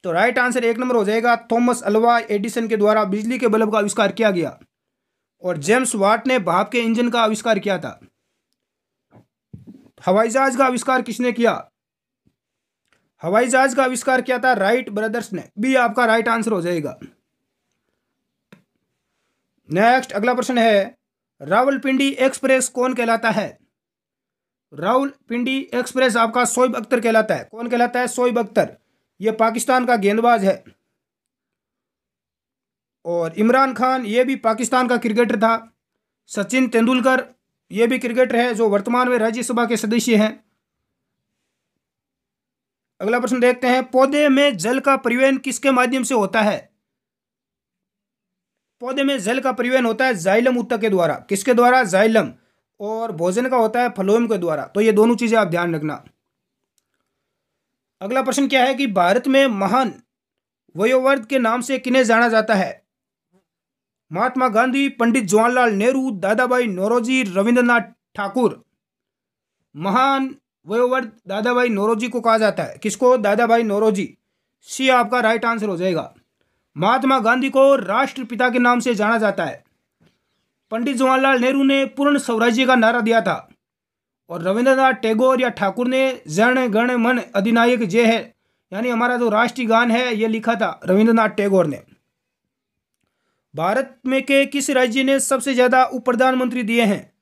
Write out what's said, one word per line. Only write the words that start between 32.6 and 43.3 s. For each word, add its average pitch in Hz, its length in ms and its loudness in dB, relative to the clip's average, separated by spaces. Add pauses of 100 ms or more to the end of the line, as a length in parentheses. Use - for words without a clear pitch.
और 165 300 -4
इमरान 247 400 2
खान 254 320 -2
ये 233 180 0
भी 262 140 -2
पाकिस्तान 240 500 0
का 247 80 0
क्रिकेटर 233 420 0
था। 226 340 0 (580)
सचिन 240 380 -2
तेंदुलकर 254 560 2 (460)
ये 214 160 0
भी 254 120 -2
क्रिकेटर 240 380 0
है 240 180 0
जो 220 140 0
वर्तमान 233 400 0
में 254 100 2
राज्यसभा 233 480 -2
के 233 100 -2
सदस्य 226 400 0
हैं। 214 160 2 (2750)
अगला 226 200 -2
प्रश्न 247 200 -2